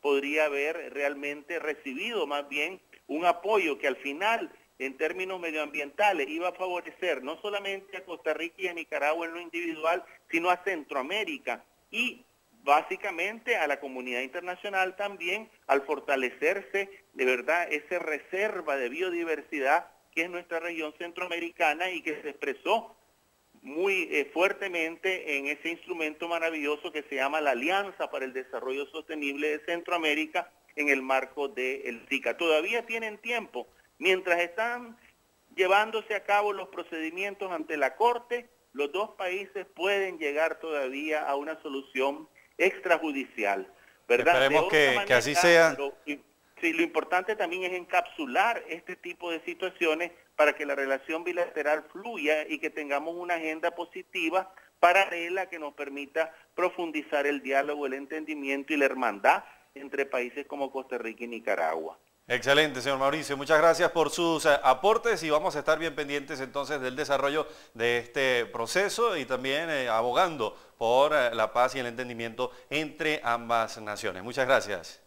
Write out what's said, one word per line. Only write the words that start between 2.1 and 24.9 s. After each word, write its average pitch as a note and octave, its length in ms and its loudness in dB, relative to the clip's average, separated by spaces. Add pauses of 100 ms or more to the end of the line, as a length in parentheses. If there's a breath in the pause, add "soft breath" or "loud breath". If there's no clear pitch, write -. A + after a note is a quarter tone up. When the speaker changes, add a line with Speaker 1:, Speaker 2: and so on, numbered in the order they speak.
Speaker 1:
más C#3+ 220 -4
bien D3+ 320 -6 (260 soft breath)
un D#3 180 -4
apoyo F3 540 2
que - 80 -2
al C3 100 0
final, F3 540 -2 (300 soft breath)
en C3 160 -8
términos F#3 420 -4
medioambientales, D#3 920 0
iba E3 200 -2
a F3 40 -4
favorecer F3+ 720 -4
no D3+ 180 -8
solamente G3 560 -6
a F3+ 80 -12
Costa D#3+ 300 -4
Rica E3 240 -8
y F#3 80 -4
a F3 80 -4
Nicaragua D#3 520 -2
en E3 80 -8
lo E3+ 60 -10
individual, E3+ 640 -2 (240 loud breath)
sino E3+ 220 2
a F3 140 2
Centroamérica D3+ 1000 -4 (260)
y A#3 340 -4 (400)
básicamente F#3+ 920 0
a E3 100 0
la C#3+ 120 0
comunidad B2+ 440 -6
internacional F3+ 760 -4
también, G3+ 540 -6 (160)
al C#3 160 4
fortalecerse D3+ 1080 -2 (220 loud breath)
de C3+ 120 -2
verdad C3 460 2
esa D3+ 280 -4
reserva E3 800 -4
de B2+ 120 -2
biodiversidad D#3+ 1000 -2 (240)
que D#3+ 80 -2
es F3 80 -4
nuestra F3 300 -6
región D#3+ 380 -6
centroamericana E3+ 920 -2
y E3+ 100 -6
que D3+ 220 -4
se D3+ 80 -6
expresó E3 680 -2 (640)
muy, E3+ 500 -2
eh, D3 220 0
fuertemente F3 1040 -2